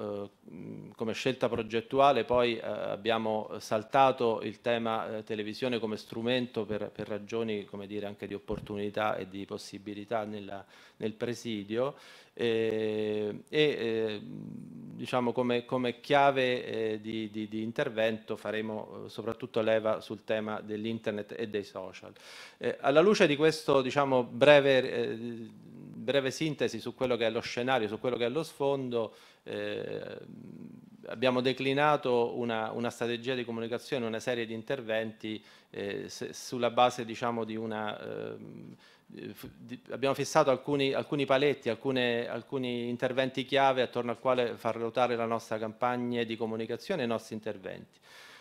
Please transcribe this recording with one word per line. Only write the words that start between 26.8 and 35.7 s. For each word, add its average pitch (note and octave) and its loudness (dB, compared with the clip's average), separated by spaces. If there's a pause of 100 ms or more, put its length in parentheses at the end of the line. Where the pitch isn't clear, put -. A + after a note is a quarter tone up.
quello B2 2
che A2+ 2
è A2 4
lo A2+ 0
scenario, B2 0
su G#2+ -6
quello B2 0
che A#2 2
è - 0
lo D3+ -2
sfondo, C3 -2 (300)
eh, G#2 -6 (920)
abbiamo B2 2
declinato C3+ 4
una, A2+ -2
una A#2 -2
strategia A#2+ -2
di B2 -2
comunicazione, A#2 -4
una A2 -4
serie A#2 -2
di A2+ -8
interventi, A2 -4 (280)